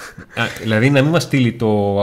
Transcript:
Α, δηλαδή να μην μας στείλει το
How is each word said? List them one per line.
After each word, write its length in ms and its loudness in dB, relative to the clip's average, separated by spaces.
Α, 80 -2
δηλαδή 300 2
να 120 4
μην 80 2
μας 120 0
στείλει 300 0
το 500 0